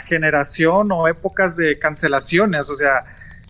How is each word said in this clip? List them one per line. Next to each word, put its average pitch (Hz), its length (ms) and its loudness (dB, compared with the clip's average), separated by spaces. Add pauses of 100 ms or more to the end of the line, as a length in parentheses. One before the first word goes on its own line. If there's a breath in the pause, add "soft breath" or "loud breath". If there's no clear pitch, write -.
generación 160 880 0
o 165 160 0
épocas 180 480 -2
de 156 220 0
cancelaciones? 151 920 0
O 143 60 -8
sea, 139 240 2 (500 loud breath)